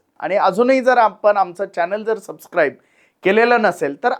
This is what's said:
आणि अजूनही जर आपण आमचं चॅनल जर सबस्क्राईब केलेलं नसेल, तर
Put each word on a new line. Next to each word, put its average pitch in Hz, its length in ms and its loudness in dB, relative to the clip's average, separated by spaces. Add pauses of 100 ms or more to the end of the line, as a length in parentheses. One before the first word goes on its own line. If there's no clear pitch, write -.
(200)
आणि 170 160 -4
अजूनही 220 460 2
जर 247 160 2
आपण 208 400 2
आमचं 185 280 -4
चॅनल 190 380 -6
जर 220 140 -4
सबस्क्राईब 160 560 -4 (500)
केलेलं 233 380 2
नसेल, 165 420 -4
तर 240 160 0